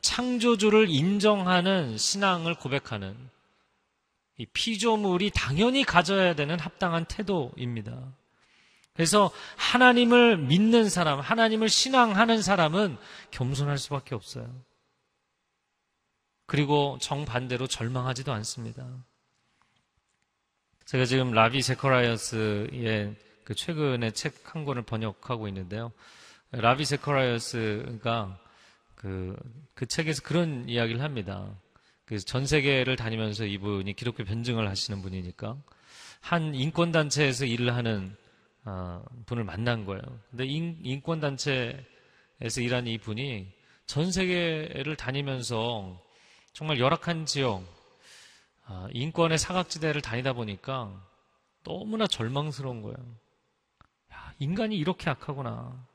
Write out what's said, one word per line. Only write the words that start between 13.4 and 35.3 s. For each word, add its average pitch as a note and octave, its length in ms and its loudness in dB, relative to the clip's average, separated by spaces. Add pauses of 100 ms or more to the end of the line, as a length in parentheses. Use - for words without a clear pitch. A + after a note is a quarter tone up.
수밖에 C3+ 380 -6
없어요. A#2 340 -10 (2000)
그리고 C#3+ 560 2
정반대로 B2+ 680 -4
절망하지도 B2+ 680 -4
않습니다. A#2 540 -8 (2000)
제가 B2+ 200 2
지금 B2+ 260 2
라비 A#2 320 4
제커라이어스의 A2+ 1500 0 (280)
그 G#2 120 -8
최근의 C3 580 -2
책 - 300 -8 (100)
한 D#3 120 -8
권을 B2 180 -4
번역하고 A2 640 -4
있는데요. G2 440 -6 (600)
라비 B2+ 340 2
제커라이어스가 A#2 1500 -2 (540)
그, F#2+ 420 -8 (380)
그 - 140 -8
책에서 D#3 340 -2
그런 D3 480 -2
이야기를 A#2 320 0
합니다. G2 480 -6 (560)
그 A2 140 -6
전 B2+ 260 -4
세계를 C3+ 500 2
다니면서 A2+ 500 -4
이분이 G2+ 500 -4
기독교 A#2+ 280 -6
변증을 A2+ 460 -2
하시는 G2 320 -6
분이니까 F#2+ 560 -8 (640)